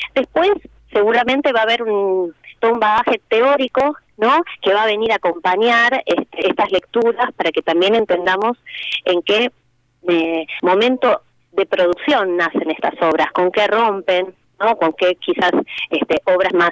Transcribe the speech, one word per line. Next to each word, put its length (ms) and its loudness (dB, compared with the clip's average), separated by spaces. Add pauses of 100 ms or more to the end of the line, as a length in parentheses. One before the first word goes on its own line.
(140)
Después, 360 0 (420)
seguramente 600 2
va 80 2
a 40 2
haber 180 0
un, 520 -2 (260)
todo 120 2
un 80 -2
bagaje 480 0
teórico, 680 2 (200)
¿no? 260 2 (200)
Que 100 2
va 120 2
a 20 0
venir 260 0
a 40 0
acompañar, 920 0
este, 420 -2
estas 240 -2
lecturas 640 0
para 140 -2
que 120 -4
también 320 0
entendamos 600 0 (480)
en 180 0
qué, 280 0 (580)
eh, 380 -2 (160)
momento 600 2 (300)
de 140 -2
producción 680 0
nacen 340 -2
estas 320 -4
obras, 300 0
con 200 0
qué 160 0
rompen, 680 0 (240)
¿no? 180 0
Con 160 0
qué 240 0
quizás, 340 -2 (400)
este, 340 -2
obras 300 2
más, 180 2